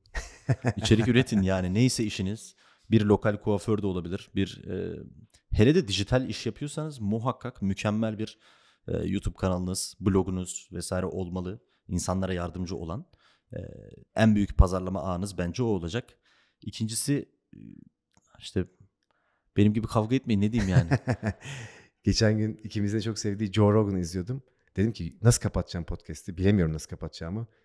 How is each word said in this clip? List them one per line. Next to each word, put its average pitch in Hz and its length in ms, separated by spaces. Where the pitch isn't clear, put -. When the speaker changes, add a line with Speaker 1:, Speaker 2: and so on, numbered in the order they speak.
Speaker 1:
<laughs> - 640
Speaker 2:
İçerik 110 320
üretin 117 340
yani 92 320
neyse 120 300
işiniz. 101 500
Bir 107 140
lokal 104 320
kuaför 104 460
de 101 40
olabilir. 90 480
Bir, 98 360
e, 90 260
hele 123 220
de 151 140
dijital 104 400
iş - 180
yapıyorsanız 147 540
muhakkak 113 640
mükemmel 107 560
bir, - 200
e, 85 80
YouTube 92 300
kanalınız, 92 640
blogunuz 92 720
vesaire 90 340
olmalı. 90 540
İnsanlara 92 460
yardımcı 87 420
olan. 92 300
E, - 60
en 110 180
büyük 101 240
pazarlama 92 440
ağınız 92 360
bence 87 240
o 117 40
olacak. 95 380
İkincisi, 110 680
e, 52 40
işte - 260
benim 104 180
gibi 113 120
kavga 110 300
etmeyin, 110 240
ne 104 120
diyeyim 104 200
yani. 90 180
Speaker 1:
<laughs> - 560
Geçen 107 360
gün 110 160
ikimizin 104 340
de 101 40
çok 110 160
sevdiği 101 340
Joe 104 200
Rogan'ı 101 260
izliyordum. 92 440
Dedim 110 160
ki, - 300
"Nasıl 117 200
kapatacağım 90 440
podcast'i? - 520
Bilemiyorum 92 360
nasıl - 160
kapatacağımı." 90 560